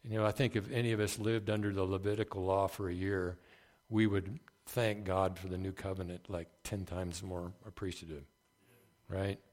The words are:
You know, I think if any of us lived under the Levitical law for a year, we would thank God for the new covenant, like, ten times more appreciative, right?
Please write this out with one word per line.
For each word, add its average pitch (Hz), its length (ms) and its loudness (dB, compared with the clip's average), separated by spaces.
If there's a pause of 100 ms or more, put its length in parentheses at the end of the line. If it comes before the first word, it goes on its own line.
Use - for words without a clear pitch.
You 110 100 0
know, 107 80 6
I 104 60 6
think 120 240 2
if 98 140 0
any 120 220 2
of 107 80 2
us 104 180 2
lived 110 320 0
under 104 220 2
the 95 120 2
Levitical 98 600 0
law 95 240 4
for 98 200 -4
a 87 60 -2
year, 92 440 0 (500)
we 110 180 6
would 101 320 0 (300)
thank 107 360 0
God 92 340 2
for 95 80 -10
the 92 100 -4
new 95 140 -4
covenant, 95 580 -6
like, 85 200 -6 (160)
ten 98 200 -4
times 87 380 -4
more 90 300 -6 (120)
appreciative, 82 600 -8 (840)
right? 98 300 -2 (140)